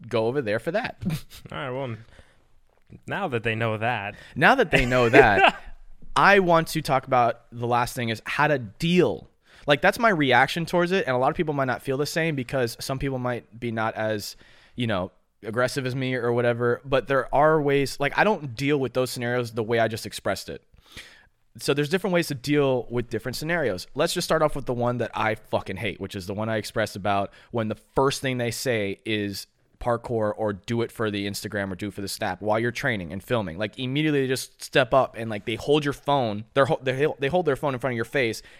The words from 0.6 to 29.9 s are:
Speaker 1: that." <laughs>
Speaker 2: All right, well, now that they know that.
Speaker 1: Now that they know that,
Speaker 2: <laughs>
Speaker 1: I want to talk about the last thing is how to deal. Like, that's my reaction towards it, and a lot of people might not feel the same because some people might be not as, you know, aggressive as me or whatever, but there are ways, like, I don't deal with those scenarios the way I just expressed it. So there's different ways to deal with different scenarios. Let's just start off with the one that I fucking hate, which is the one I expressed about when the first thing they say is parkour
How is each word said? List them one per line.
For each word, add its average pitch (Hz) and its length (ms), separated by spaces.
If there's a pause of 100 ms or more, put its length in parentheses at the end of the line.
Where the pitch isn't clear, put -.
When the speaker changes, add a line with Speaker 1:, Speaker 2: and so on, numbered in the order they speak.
Speaker 1:
that." 220 340
<laughs> - 480
Speaker 2:
All - 60
right, 143 120
well, 127 260 (1120)
now 180 220
that 120 140
they 113 140
know 110 220
that. 107 360 (220)
Speaker 1:
Now 185 180
that 233 160
they 135 160
know 123 220
that, 117 520 (280)
Speaker 2:
<laughs> - 280
Speaker 1:
I 185 220
want 170 300
to 160 140
talk 135 240
about 120 340 (100)
the 120 160
last 120 300
thing 117 140
is 107 140
how - 220
to 151 120
deal. 131 720 (380)
Like, 143 140
that's 190 180
my 233 120
reaction 143 560
towards 175 260
it, 190 140
and 131 100
a - 20
lot 131 120
of 156 60
people 156 180
might 139 100
not 123 180
feel 131 140
the 143 100
same 160 300
because 127 420
some 135 220
people 135 180
might 123 400
be 120 140
not 110 220
as, 110 420 (400)
you 120 100
know, 98 240 (320)
aggressive 123 440
as 127 100
me 131 180
or 120 180
whatever, 120 520
but 135 240
there 135 260
are 156 260
ways, 139 380
like, 139 180
I 147 60
don't 156 320
deal 139 240
with 127 140
those 127 180
scenarios 123 420
the 113 120
way 117 160
I 113 80
just 113 180
expressed - 420
it. 73 140 (960)
So 147 140
there's 147 160
different 185 260
ways 175 140
to 175 60
deal 139 560
with 120 180
different 117 280
scenarios. 151 580
Let's 160 180
just 180 140
start 160 160
off 151 120
with 139 120
the 131 80
one 120 240
that 117 160
I 110 220
fucking 101 420
hate, 104 220
which 95 140
is 95 120
the 101 80
one 107 140
I 110 100
expressed 107 380
about 101 360 (180)
when 113 180
the 107 80 (200)
first 139 240
thing 131 180
they 120 120
say 107 540
is 104 420 (340)
parkour 113 560